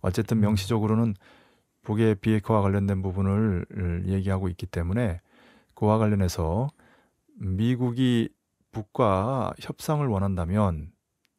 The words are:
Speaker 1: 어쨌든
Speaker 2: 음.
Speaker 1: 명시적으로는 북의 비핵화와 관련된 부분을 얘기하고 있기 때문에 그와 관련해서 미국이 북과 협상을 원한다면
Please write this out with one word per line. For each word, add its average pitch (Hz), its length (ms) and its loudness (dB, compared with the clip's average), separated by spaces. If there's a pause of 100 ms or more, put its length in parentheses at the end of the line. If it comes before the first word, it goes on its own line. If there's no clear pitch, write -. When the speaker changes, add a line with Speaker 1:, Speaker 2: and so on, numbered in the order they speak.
Speaker 1:
어쨌든 104 360 0
Speaker 2:
음. 110 40 2
Speaker 1:
명시적으로는 107 720 0 (640)
북의 110 340 2
비핵화와 107 460 2
관련된 98 400 0
부분을 95 1040 -2
얘기하고 95 420 -2
있기 90 180 -10
때문에 87 520 -2 (540)
그와 107 240 2
관련해서 101 720 0 (720)
미국이 120 920 0 (420)
북과 110 880 0
협상을 147 480 -4
원한다면 95 840 0 (480)